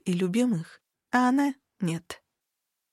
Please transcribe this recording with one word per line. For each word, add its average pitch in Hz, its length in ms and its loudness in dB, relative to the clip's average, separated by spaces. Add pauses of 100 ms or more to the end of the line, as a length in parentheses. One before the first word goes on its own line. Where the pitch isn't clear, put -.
и 185 80 -2
любимых, 185 680 -2 (300)
а 247 180 2
она — 277 260 2 (260)
нет. 165 420 -6 (720)